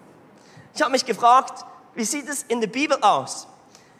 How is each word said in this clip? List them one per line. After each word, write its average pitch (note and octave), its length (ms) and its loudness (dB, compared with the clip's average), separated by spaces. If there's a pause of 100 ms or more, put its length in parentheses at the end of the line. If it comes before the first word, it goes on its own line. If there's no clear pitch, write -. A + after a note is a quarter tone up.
(720)
Ich - 80 -4
habe C4 100 0
mich C4 140 0
gefragt, A#3+ 600 2 (280)
wie A#3 120 -4
sieht C#4 220 -6
es C#4+ 160 -8
in A#3 180 -2
der A3 60 -2
Bibel C#4 340 -2
aus? E3+ 460 0 (520)